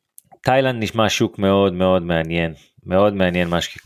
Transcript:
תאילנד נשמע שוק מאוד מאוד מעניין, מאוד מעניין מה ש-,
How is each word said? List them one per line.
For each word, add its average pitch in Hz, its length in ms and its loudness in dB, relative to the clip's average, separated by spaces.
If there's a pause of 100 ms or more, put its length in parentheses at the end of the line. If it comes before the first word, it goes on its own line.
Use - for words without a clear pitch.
(420)
תאילנד 131 400 0
נשמע 107 260 0
שוק - 300 -2
מאוד 98 340 2
מאוד 92 300 0
מעניין, 82 520 -2 (320)
מאוד 98 280 2
מעניין 90 340 0
מה 85 120 0
ש-, - 240 -10